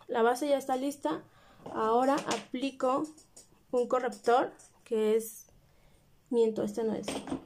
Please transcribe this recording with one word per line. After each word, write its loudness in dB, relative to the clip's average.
la 0
base 2
ya 2
está -2
lista. -4
Ahora 2
aplico -2
un 0
corrector 2
que 0
es, -4
miento, 2
este -4
no 0
es. -6